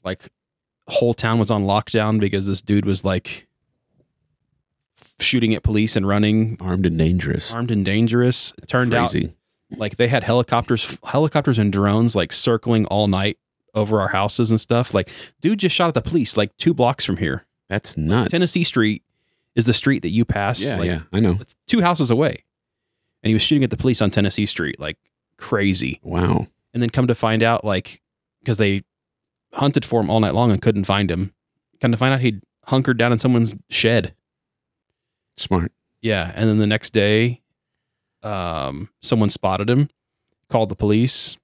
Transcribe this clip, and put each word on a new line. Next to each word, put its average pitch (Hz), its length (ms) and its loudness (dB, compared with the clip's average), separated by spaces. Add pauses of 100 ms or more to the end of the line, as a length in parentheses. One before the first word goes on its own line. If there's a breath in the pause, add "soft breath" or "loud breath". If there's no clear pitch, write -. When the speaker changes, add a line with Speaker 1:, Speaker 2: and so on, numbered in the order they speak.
Speaker 1:
Like, 92 260 -10 (600)
whole 120 260 0
town 113 240 0
was 107 140 2
on 104 120 0
lockdown 107 540 0
because 101 300 -2
this 95 120 -2
dude 101 240 0
was, 98 200 -2
like, - 420 -4 (1500)
f-, - 220 -20
shooting 117 340 0
at - 80 -8
police 107 320 0
and 98 140 0
running. 107 520 2
Speaker 2:
Armed 92 240 -2
and 82 140 2
dangerous. 80 540 0
Speaker 1:
Armed 117 180 -6
and 101 140 0
dangerous. 117 760 2
It - 80 -20
turned 123 260 0
out, 120 200 0
Speaker 2:
Crazy. - 220 -2 (420)
Speaker 1:
like, 107 220 -8
they 120 100 4
had 127 160 0
helicopters, 120 800 0
helicopters 139 560 0
and 104 120 2
drones, 101 440 2
like, 87 160 -2
circling 113 540 2
all 104 200 0
night 98 320 -2 (340)
over 107 280 0
our 95 80 0
houses 104 420 0
and 110 100 2
stuff. 120 320 -2
Like, 98 180 0 (300 loud breath)
dude 202 200 0
just 185 160 0
shot 180 100 2
at 160 80 -2
the 120 80 -2
police, - 340 -2
like, 104 200 -2
two 165 180 2
blocks 127 300 0
from 90 140 -4
here. 71 280 -4 (220)
Speaker 2:
That's - 280 -6
nuts. 90 360 0
Speaker 1:
Tennessee 170 320 0
Street 107 400 0 (500)
is 113 120 2
the 117 80 4
street - 280 0
that 87 60 -6
you 110 160 0
pass. 101 360 -2
Speaker 2:
Yeah, 113 160 -2
Speaker 1:
Like, - 100 -2
Speaker 2:
yeah, 85 160 -4 (100)
I 95 80 0
know. 95 200 2
Speaker 1:
it's - 140 -18 (140)
two 226 140 2
houses 160 280 0
away. 135 320 0 (800)
And - 60 -2
he 110 60 4
was 107 80 2
shooting 147 200 2
at 127 80 0
the - 60 -6
police 127 260 0
on 101 80 2
Tennessee 101 360 0
Street, - 340 -6
like, 76 180 -10 (380)
crazy. 98 680 0
Speaker 2:
Wow. - 460 0 (260)
Speaker 1:
And 120 80 -2
then 120 80 -2
come 127 160 0
to 120 80 2
find 110 300 0
out, 117 200 0
like, 98 380 -6 (420)
'cause 117 120 -2
they 98 260 0 (680)
hunted 139 320 0
for 117 160 0
him 101 100 -2
all 110 100 2
night 95 140 0
long 117 180 2
and 95 100 0
couldn't 101 220 0
find 98 260 0
him. 92 220 -4 (480)
Come 123 100 0
to 113 60 0
find 131 180 0
out 131 60 -2
he'd 110 200 -2 (260)
hunkered 131 320 2
down 120 140 2
in 113 60 0
someone's 117 360 2 (140)
shed. - 460 0 (1200)
Speaker 2:
Smart. - 360 -2 (280)
Speaker 1:
Yeah, 98 360 -2
and 113 120 2
then 107 100 2
the 107 100 2
next 107 240 -2
day, 110 500 0 (800)
um, 82 680 -8 (100)
someone 107 280 0
spotted 95 400 0
him, 135 220 2 (580)
called 113 200 0
the 95 80 -8
police. 107 680 0